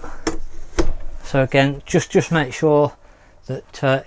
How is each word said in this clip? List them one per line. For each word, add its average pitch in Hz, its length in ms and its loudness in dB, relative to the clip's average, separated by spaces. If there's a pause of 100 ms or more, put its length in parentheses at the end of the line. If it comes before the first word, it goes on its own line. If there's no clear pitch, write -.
(1300)
So 135 120 4
again, 139 420 2
just, - 260 0
just - 200 2
make 143 220 0
sure 147 380 2 (560)
that, - 360 -12
uh, 135 220 2